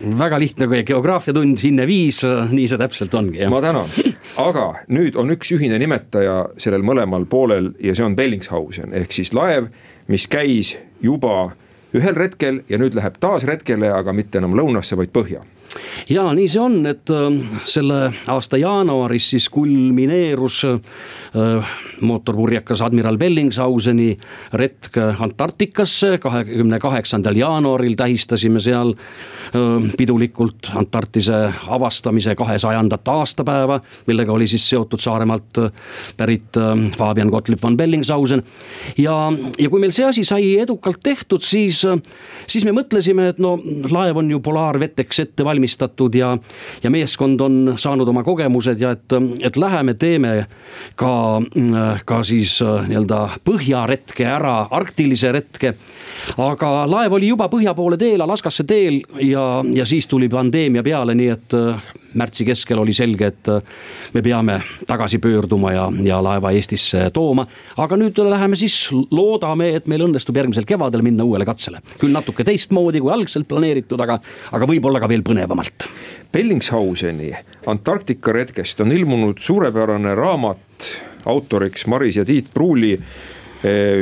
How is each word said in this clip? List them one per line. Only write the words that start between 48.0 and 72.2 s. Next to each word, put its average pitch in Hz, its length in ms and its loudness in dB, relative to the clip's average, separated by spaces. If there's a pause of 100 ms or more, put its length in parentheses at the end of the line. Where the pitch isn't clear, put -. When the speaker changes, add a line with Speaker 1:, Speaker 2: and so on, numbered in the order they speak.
Speaker 1:
oma 123 160 2
kogemused 127 560 0
ja 123 160 0
et, - 160 -6 (320)
et 123 120 -2
läheme 151 380 2
teeme 120 520 2 (500)
ka, 117 440 2 (640)
ka 117 200 0
siis, 107 380 0
äh, 107 260 0
nii-öelda 107 320 0 (240)
põhjaretke 131 800 -2
ära, 127 440 0
arktilise 131 640 0
retke. 135 420 -2 (640)
Aga 143 520 0
laev 202 260 2
oli 196 140 2
juba 214 220 0
põhja 214 220 2
poole 175 260 0
teel, 214 200 2
Alaskasse 160 440 -2
teel 170 360 2 (240)
ja, 131 380 2 (120)
ja 123 140 2
siis 151 180 0
tuli 127 220 2
pandeemia 127 540 2
peale, 123 320 0
nii 120 180 2
et, 117 240 -4
äh, 117 260 0 (320)
märtsi 117 300 -4
keskel 117 340 -2
oli 107 180 2
selge, 107 340 0
et, - 180 -8
äh, 104 140 0 (520)
me 117 80 0
peame 110 380 2 (260)
tagasi 117 320 -2
pöörduma 101 540 2
ja, 92 140 0 (180)
ja 95 180 2
laeva 98 340 0
Eestisse 98 580 0
tooma. 139 320 2 (340)
Aga 160 200 0
nüüd 214 240 0
läheme 196 340 2
siis, 202 240 -2 (280)
loodame, 170 680 2
et 156 120 -6
meil 156 160 0
õnnestub 135 300 0
järgmisel 117 320 0
kevadel 127 380 0
minna 117 200 2
uuele 104 220 0
katsele. - 340 -8 (180)
Küll 143 140 4
natuke 135 320 -4